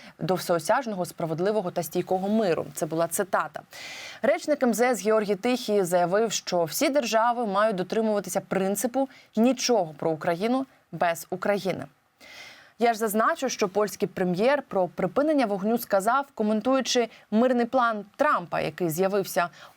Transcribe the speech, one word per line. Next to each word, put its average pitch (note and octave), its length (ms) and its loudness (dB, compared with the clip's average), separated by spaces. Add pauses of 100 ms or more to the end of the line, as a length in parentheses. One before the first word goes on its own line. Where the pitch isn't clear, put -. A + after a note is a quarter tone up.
(200)
до F3 160 0
всеосяжного, F#3 720 0
справедливого F3 640 -2
та F3 120 -4
стійкого F#3 460 -2
миру. G#3 440 2
Це - 120 -6
була D#3+ 220 0
цитата. F3+ 540 -4 (600)
Речник D4 420 2
М A#3+ 100 4
З G3 80 0
С A#3+ 240 0
Георгій G#3+ 300 2
Тихий A3 480 0
заявив, F3+ 480 2
що - 320 0
всі E3 260 0
держави A#3+ 560 0
мають G#3 300 0
дотримуватися G3+ 680 -2
принципу G#3 680 -2 (260)
«нічого A3 600 2
про D#3+ 140 -2
Україну F#3+ 540 -2 (260)
без E3+ 380 -2
України». F#3+ 560 -2 (920)
Я A#3 140 4
ж G#3 60 -8
зазначу, A3+ 500 0
що G#3 200 -2
польський G3+ 380 0
прем'єр G3+ 600 2
про F#3 200 0
припинення C4 580 0
вогню G3+ 320 0
сказав, A#3 480 0 (100)
коментуючи A3+ 720 0 (220)
мирний A#3+ 340 4
план A3+ 400 0 (100)
Трампа, F3+ 460 0
який D#3 280 -2
з'явився F#3 600 0 (280)